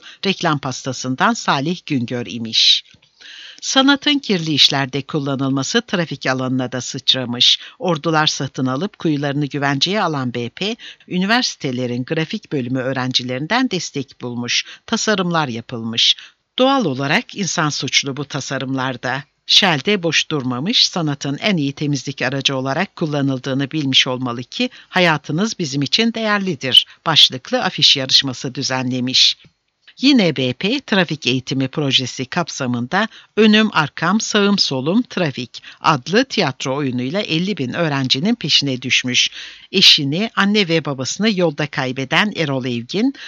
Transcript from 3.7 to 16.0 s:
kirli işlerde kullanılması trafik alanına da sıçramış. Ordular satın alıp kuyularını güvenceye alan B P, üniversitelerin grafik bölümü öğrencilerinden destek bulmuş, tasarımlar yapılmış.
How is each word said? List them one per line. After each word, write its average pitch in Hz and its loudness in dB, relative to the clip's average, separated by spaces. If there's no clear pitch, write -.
kirli 165 0
işlerde 139 2
kullanılması 139 0
trafik 156 -4
alanına 131 0
da 127 -4
sıçramış. 123 0
Ordular 160 2
satın 139 -2
alıp 135 -4
kuyularını 147 0
güvenceye 143 0
alan 139 -2
B 120 -4
P, 208 -4
üniversitelerin 135 -2
grafik 160 -4
bölümü 131 -2
öğrencilerinden 131 -2
destek - -6
bulmuş, 120 -4
tasarımlar 175 0
yapılmış. 113 -2